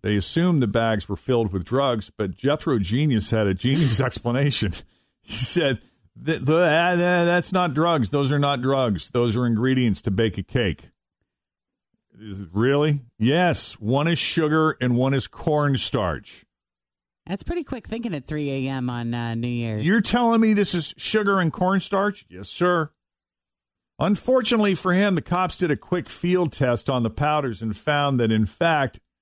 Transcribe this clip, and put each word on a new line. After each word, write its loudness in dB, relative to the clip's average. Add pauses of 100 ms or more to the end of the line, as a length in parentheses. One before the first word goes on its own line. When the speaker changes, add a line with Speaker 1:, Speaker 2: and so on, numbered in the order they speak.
Speaker 1:
They 0
assumed 0
the 2
bags 0
were -4
filled 0
with -4
drugs, -2
but -4
Jethro -2
Genius 0
had 2
a 0
genius 0
<laughs> -
explanation. -2 (480)
He -14
said, 0 (420)
"Th-, -2
th-, -2
uh, 4
th-, 2 (280)
that's 2
not 0
drugs. 2
Those 0
are 2
not 0
drugs. 0
Those 2
are 0
ingredients 2
to -2
bake 0
a -6
cake." -4 (1300)
Is -10
it -12
really? 2 (180)
Yes. 2
One 0
is 0
sugar 2
and 0
one 2
is -2
cornstarch. -2 (840)
Speaker 2:
That's -6
pretty -6
quick -10
thinking -6
at -10
three -6
A -4
M -4
on, -6
uh, -4
New -4
Year's. -4
Speaker 1:
You're 2
telling 2
me 4
this 2
is -4
sugar 0
and 2
cornstarch? -2
Yes, -12
sir. 0 (1080)
Unfortunately 2
for 0
him, 2
the -2
cops -2
did -2
a 0
quick -4
field 0
test 0
on 0
the 0
powders -2
and -4
found 0
that, 2
in 2
fact, 0 (220)